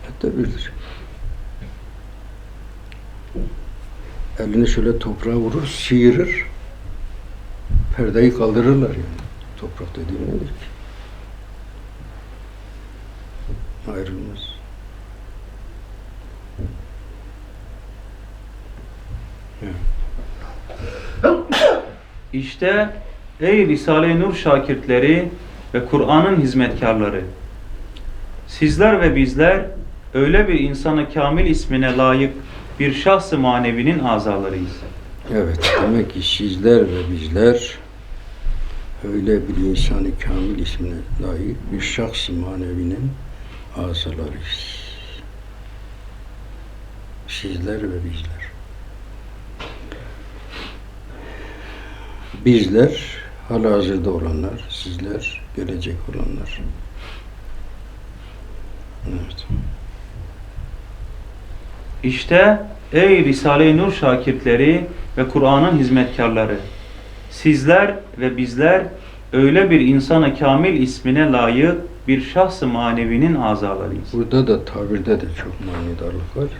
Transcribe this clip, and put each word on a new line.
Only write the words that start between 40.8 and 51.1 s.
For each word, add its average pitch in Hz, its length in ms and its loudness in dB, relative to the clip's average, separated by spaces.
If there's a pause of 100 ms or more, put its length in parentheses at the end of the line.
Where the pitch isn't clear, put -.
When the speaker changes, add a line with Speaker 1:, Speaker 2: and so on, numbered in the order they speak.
Speaker 1:
layık 95 500 -4
bir 98 80 -4
şahs-ı - 520 -4
manevinin 90 800 -4 (680)
azalarıyız. 80 1080 -8 (2500)
Sizler 95 500 -6
ve 90 280 -6
bizler. 80 400 -8 (4000)